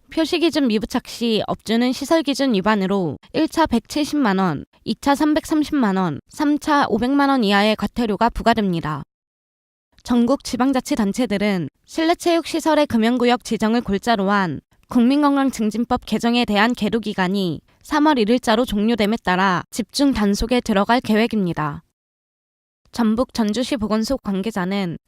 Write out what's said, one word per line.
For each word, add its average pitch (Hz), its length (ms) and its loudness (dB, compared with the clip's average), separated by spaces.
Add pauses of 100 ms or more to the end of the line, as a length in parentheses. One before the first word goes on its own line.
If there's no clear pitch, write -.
(120)
표시 320 260 0
기준 285 280 2
미부착 220 400 -2
시 226 400 -2
업주는 226 460 -2
시설 320 300 0
기준 269 300 -2
위반으로 190 640 0 (160)
일 311 160 0
차 320 180 2
백칠십만 254 720 -2
원, 170 260 -2 (200)
이 - 160 -4
차 277 140 2
삼백삼십만 302 840 0
원, 180 320 -2
삼 294 300 -2
차 285 300 2
오백만 277 420 2
원 262 140 2
이하의 202 320 2
과태료가 220 540 -2
부과됩니다. 180 720 -2 (1000)
전국 240 420 2
지방자치단체들은 214 1200 -2 (180)
실내 330 280 0
체육 339 320 0
시설의 302 400 0
금연구역 240 580 2
지정을 226 360 0
골자로 196 500 -2
한 190 300 -2 (300)
국민건강증진법 247 1120 0
개정에 233 400 0
대한 220 300 2
계류 214 260 -2
기간이 190 640 -2 (200)
삼월 294 360 2
일 202 100 2
일자로 233 380 2
종료됨에 208 580 0
따라 180 460 0
집중 269 420 0
단속에 220 480 0
들어갈 226 400 2
계획입니다. 180 840 0 (1080)
전북 226 400 0
전주시 233 460 -2
보건소 220 400 -2
관계자는 196 880 -4